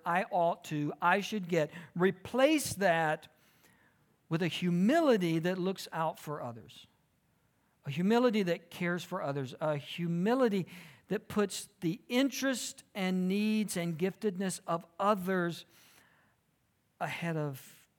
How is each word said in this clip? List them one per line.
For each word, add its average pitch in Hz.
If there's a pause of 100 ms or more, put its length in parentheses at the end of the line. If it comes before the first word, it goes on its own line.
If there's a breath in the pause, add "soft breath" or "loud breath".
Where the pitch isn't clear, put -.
I 180
ought 175
to, 147 (100)
I 180
should 190
get." 160 (240 loud breath)
Replace 247
that 165 (1000 soft breath)
with 160
a 185
humility 180
that 180
looks 185
out 160
for 151
others, 123 (1000)
a 143
humility 214
that 170
cares 175
for 185
others, 143
a 156
humility 190 (400 loud breath)
that -
puts - (120)
the 175
interest 254 (100)
and 185
needs 214
and 170
giftedness 185
of 170 (140)
others 185 (1300 soft breath)
ahead 165
of 143 (380)